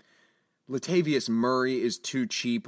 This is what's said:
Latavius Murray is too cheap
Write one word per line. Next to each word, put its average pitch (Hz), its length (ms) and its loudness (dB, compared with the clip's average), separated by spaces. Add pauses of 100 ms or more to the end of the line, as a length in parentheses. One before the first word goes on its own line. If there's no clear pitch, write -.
(680)
Latavius 147 600 0
Murray 127 520 2
is 113 160 0
too 127 300 -4
cheap 117 420 -2